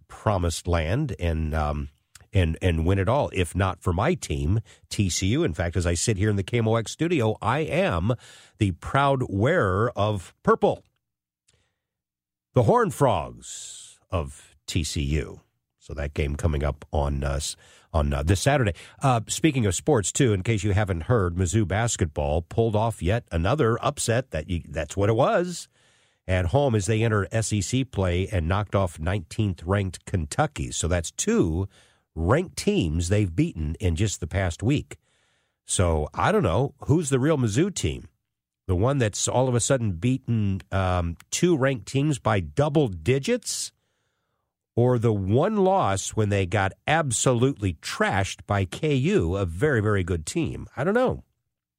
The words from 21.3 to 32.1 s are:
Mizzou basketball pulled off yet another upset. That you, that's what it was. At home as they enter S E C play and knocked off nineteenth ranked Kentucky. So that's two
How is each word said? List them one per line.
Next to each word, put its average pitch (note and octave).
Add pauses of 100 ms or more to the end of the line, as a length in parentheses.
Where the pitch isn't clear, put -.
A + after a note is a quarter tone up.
Mizzou F#2+
basketball E2+
pulled A2+
off A2
yet G2+
another A2+
upset. A2+
That D#2
you, F2
that's D2+
what G2
it A2
was. F3+ (580)
At F#2
home C3+
as G2+
they A2
enter G#2+
S A2+
E G#2
C B2+
play F#2
and E2
knocked G2+
off F#2+
nineteenth F#2
ranked F#2+
Kentucky. E2
So -
that's F2
two G2+ (440)